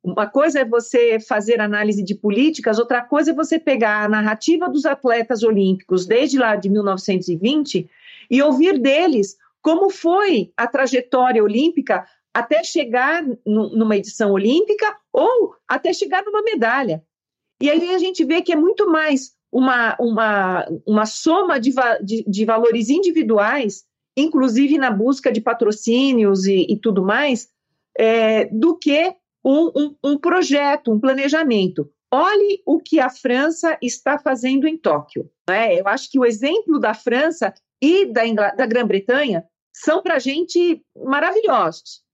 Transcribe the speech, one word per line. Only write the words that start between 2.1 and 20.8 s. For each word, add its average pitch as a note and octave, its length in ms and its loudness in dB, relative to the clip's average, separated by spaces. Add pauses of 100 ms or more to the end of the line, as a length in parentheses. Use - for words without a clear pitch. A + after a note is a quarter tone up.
políticas, A3 640 0
outra A#3+ 240 -2
coisa D4 300 0
é - 20 -2
você D#4+ 240 -2
pegar A3 440 0
a G#3 60 -2
narrativa A3 580 0
dos C#4 200 -2
atletas A#3 560 -2
olímpicos F#3+ 640 0
desde B3+ 320 0
lá A3 180 2
de G3 140 -4
mil G#3 120 0
novecentos F#3+ 460 -4
e E3+ 80 -4
vinte A#3+ 500 -2 (440)
e B3+ 100 2
ouvir D4 380 2
deles C#4 580 0 (240)
como E4+ 300 2
foi F4 680 0
a - 100 -2
trajetória B3+ 800 0
olímpica A3+ 600 0 (260)
até D4+ 320 0
chegar C#4 580 -2 (220)
nu-, G#3+ 320 0
numa A3 180 2
edição G3+ 380 -2
olímpica G4 640 0 (160)
ou A4 420 2 (140)
até C#4+ 240 -2
chegar F#4 320 -4
numa G#4 160 -2
medalha. B3 640 -2 (560)
E C#4 80 0
aí E4+ 260 0
a F#4 40 0
gente F4+ 260 -2
vê D#4+ 160 0
que F4 140 -2
é - 20 2
muito G4 320 2
mais D#4 440 0 (200)
uma, A#3+ 480 0
uma, G#3 680 0 (200)